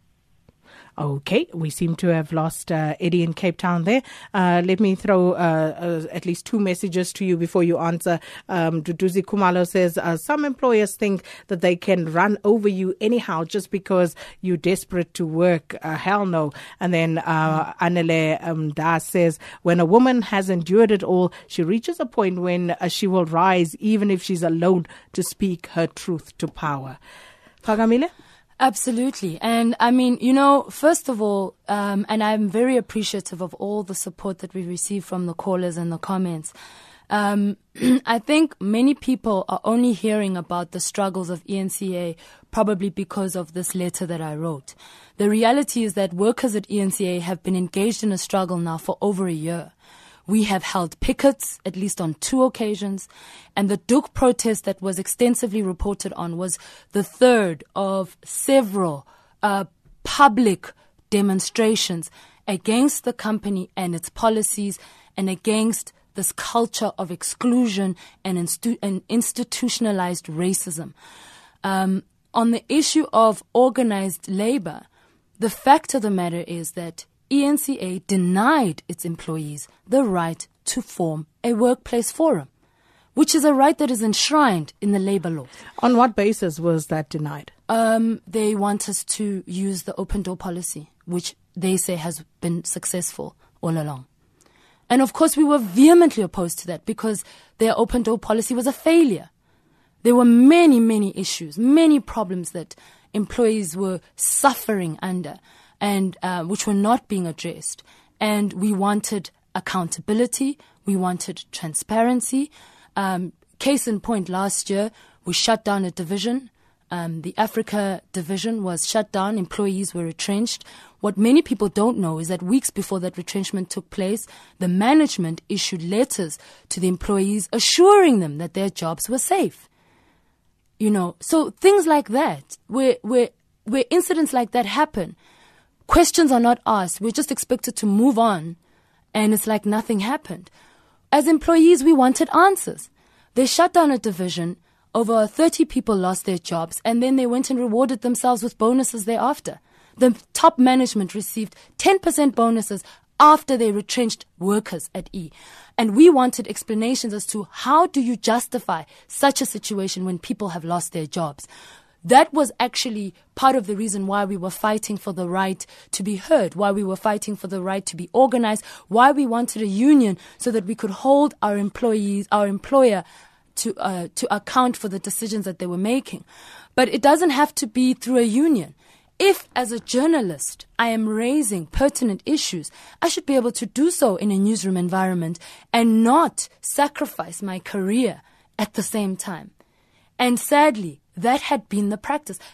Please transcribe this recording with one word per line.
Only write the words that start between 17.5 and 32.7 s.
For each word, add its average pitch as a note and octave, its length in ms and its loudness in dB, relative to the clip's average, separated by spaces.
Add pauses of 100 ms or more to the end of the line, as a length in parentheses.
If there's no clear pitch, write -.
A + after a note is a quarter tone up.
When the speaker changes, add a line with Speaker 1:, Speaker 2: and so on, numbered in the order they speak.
Speaker 1:
Anele, E3 640 0
um, D#3 260 -4
Da D#3+ 260 0
says, E3 400 0 (240)
"When E3+ 180 2
a E3+ 60 4
woman B3 340 6
has G3 300 -2
endured F#3 400 4
it G3 120 2
all, F3+ 300 2 (140)
she - 160 -4
reaches A3+ 380 -2
a D4 60 -4
point F#3+ 360 -2
when, F3 300 -2
uh, F3 160 -6
she - 180 -2
will F#3 180 2
rise, E3+ 520 2
even G#3 340 0
if F3+ 120 0
she's F3 200 -4
alone, E3+ 420 2 (300)
to F#3 80 -2
speak F3+ 460 -6
her E3 180 -2
truth - 500 -8
to - 120 -6
power." C#3 500 -8 (640)
Phakamile? A3+ 460 2 (500)
Speaker 2:
Absolutely. B3 800 -2
And A#3 400 0
I A#3+ 100 4
mean, B3 300 4
you B3 120 2
know, C#4 380 4
first D#4+ 380 0
of A#3 120 -2
all, G3 360 -2 (120)
um, G3+ 400 -2
and A3 140 -2
I'm G#3+ 260 0
very B3 280 2